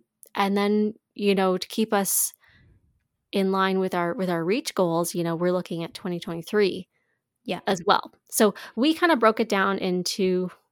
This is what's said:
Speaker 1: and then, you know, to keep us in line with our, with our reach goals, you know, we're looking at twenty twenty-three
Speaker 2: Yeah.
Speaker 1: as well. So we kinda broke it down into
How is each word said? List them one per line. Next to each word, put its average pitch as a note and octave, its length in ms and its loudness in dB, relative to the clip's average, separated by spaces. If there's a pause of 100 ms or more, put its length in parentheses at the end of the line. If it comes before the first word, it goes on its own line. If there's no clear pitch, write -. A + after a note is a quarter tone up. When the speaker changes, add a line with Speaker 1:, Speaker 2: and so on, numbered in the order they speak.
(340)
Speaker 1:
and G3 240 0
then, G#3 360 2 (200)
you G3+ 220 2
know, F#3 220 2
to - 100 -8
keep A3 260 -2
us - 400 0 (1000)
in F#3+ 200 0
line F#3+ 280 2
with F#3 140 0
our, F3 200 0
with F#3+ 160 -4
our E3 140 0
reach G#3+ 320 -2
goals, E3+ 400 0
you E3+ 80 -2
know, E3 120 -2
we're F3+ 160 0
looking F3 320 -4
at E3 100 -12
twenty F3 260 -6
twenty-three F#3 680 -2 (560)
Speaker 2:
Yeah. F3 240 -6
Speaker 1:
as F#3 180 0
well. - 280 0 (180)
So G#3 220 4 (220)
we D4 180 2
kinda E4 240 4
broke A3 220 4
it A3+ 100 0
down G3 300 0
into F#3 680 -2 (220)